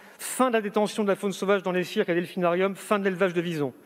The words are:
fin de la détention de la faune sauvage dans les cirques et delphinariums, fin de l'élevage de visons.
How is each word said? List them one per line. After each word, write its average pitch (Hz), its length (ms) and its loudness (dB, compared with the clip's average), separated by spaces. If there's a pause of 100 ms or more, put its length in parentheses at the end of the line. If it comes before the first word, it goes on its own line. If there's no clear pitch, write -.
(180)
fin - 300 0
de 240 40 -2
la 226 80 2
détention 208 420 0
de 196 60 0
la 185 80 4
faune 202 160 -4
sauvage 190 300 0
dans 185 100 -2
les 180 120 0
cirques 208 260 0
et 165 40 2
delphinariums, 180 600 0
fin - 220 0
de 196 60 -2
l'élevage 185 280 0
de 175 80 -2
visons. 156 320 -2 (140)